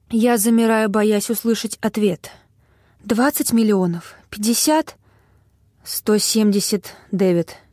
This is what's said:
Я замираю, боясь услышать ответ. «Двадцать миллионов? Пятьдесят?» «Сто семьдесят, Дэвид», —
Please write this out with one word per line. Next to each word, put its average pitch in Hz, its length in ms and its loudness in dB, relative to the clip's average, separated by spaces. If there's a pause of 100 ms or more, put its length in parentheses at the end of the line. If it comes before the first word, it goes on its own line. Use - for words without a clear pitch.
(100)
Я 233 260 2
замираю, 226 540 2
боясь 214 400 0
услышать 226 500 -4
ответ. 208 500 -2 (720)
«Двадцать 240 500 -2
миллионов? 190 640 0 (140)
Пятьдесят?» 240 680 -2 (840)
«Сто - 360 -2
семьдесят, 208 760 0 (180)
Дэвид», — 180 440 0 (160)